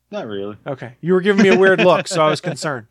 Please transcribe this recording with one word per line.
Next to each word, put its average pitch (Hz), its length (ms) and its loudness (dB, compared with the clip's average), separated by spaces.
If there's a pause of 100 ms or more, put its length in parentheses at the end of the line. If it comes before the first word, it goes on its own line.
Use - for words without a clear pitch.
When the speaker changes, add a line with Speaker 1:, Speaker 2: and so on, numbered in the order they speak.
(100)
Speaker 1:
Not 202 160 -10
really. 101 300 -10 (100)
Speaker 2:
Okay. 127 340 -12
You 175 140 -2
were 185 60 2
giving 196 220 2
me 196 80 6
a 185 80 4
weird 190 220 4
look, 175 280 2
so 170 160 -2
I 156 60 2
was - 100 -4
concerned. 143 500 -8